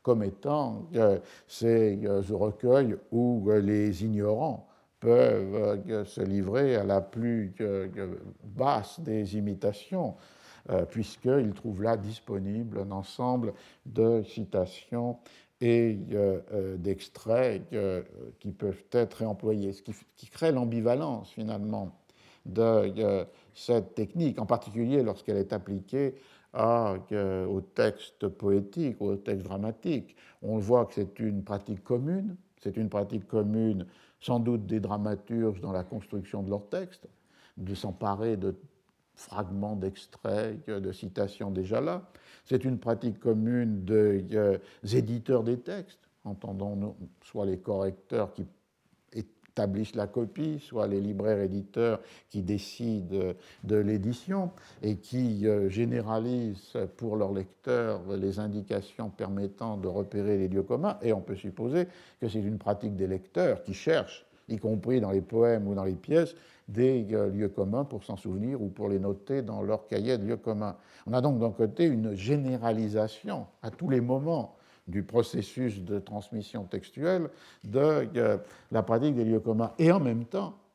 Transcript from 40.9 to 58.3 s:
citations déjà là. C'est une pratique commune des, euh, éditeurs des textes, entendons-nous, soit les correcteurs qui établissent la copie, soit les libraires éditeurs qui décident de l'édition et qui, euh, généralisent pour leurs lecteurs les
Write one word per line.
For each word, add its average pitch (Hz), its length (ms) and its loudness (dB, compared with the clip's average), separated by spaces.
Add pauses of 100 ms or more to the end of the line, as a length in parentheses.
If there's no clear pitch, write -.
citations 101 600 -6
déjà 95 300 0
là. 175 280 -4 (360)
C'est 127 180 0
une 127 160 0
pratique 117 400 -2
commune 110 640 2
des, 101 500 4
euh, 101 240 4 (360)
éditeurs 117 500 2
des 120 160 0
textes, - 480 -12 (160)
entendons-nous, 101 720 -6 (280)
soit 104 220 -4
les 92 120 0
correcteurs 98 760 -2
qui 92 120 -8 (1120)
établissent 101 360 0
la 104 100 0
copie, 143 540 -4
soit 110 260 -4
les 101 160 0
libraires 101 380 0
éditeurs 101 600 0 (300)
qui 101 140 -4
décident 95 920 -2 (300)
de 107 120 0
l'édition 117 760 0 (320)
et 107 140 0
qui, 110 500 0
euh, 104 200 4
généralisent 113 1120 -2 (180)
pour 110 200 -4
leurs 101 180 0
lecteurs 107 680 -2 (140)
les 98 220 0